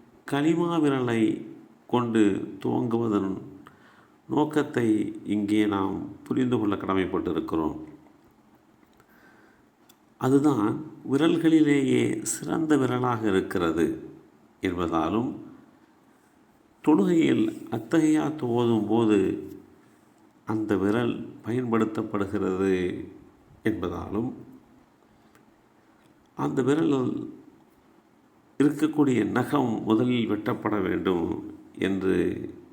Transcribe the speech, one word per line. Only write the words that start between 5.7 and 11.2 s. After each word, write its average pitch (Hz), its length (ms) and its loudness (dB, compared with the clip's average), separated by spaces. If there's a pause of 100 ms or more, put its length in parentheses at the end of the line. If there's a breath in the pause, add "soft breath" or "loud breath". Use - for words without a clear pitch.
புரிந்து 123 360 0
கொள்ள 101 160 0
கடமைப்பட்டிருக்கிறோம். 85 1040 -2 (2500 soft breath)
அதுதான் 131 680 2 (280)
விரல்களிலேயே 143 1080 2